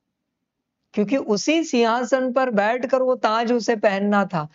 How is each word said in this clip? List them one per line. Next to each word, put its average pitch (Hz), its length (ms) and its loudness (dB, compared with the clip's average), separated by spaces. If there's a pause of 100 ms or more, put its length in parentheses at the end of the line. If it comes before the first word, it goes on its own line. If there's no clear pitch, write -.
(960)
क्योंकि 208 220 0
उसी 294 480 0
सिंहासन 247 680 0
पर 254 180 0
बैठकर 240 520 0
वो 254 140 0
ताज 226 360 0
उसे 240 240 0
पहनना 202 480 2
था, 160 300 -4